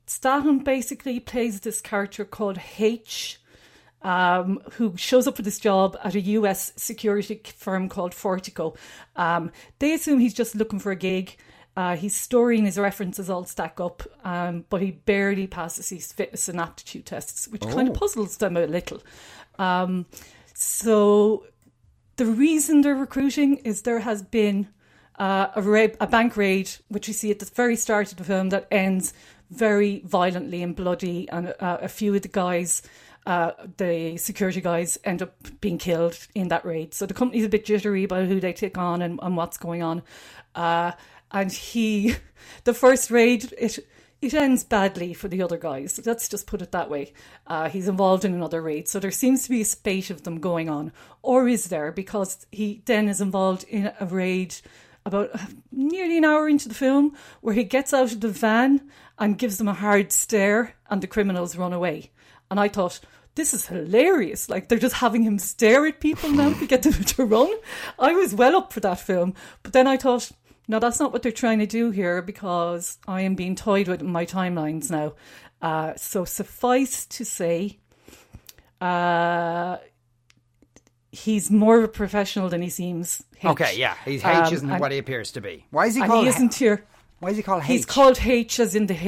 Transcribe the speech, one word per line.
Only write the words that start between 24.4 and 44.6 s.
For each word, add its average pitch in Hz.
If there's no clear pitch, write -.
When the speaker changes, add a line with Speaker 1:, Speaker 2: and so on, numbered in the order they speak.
Speaker 1:
uh, 190
a 208
ra-, 214
a 208
bank 233
raid, 190
which 208
we 220
see 214
at 202
the 196
very 240
start 208
of 185
the 180
film, 190
that 196
ends 190
very 208
violently 180
and 175
bloody, 180
and, 170
uh, 175
a 190
few 202
of 196
the 190
guys, 180
uh, 175
the 170
security 190
guys, 170
end 180
up 175
being 170
killed 170
in 190
that 170
raid. 160
So 202
the 190
company's 247
a 220
bit 208
jittery 202
about 185
who 190
they 180
take 190
on 175
and, 170
and 180
what's 170
going 170
on. 170
Uh, 170
and 196
he, 220
<laughs> -
the 240
first 254
raid, 240
it, -
it 277
ends 269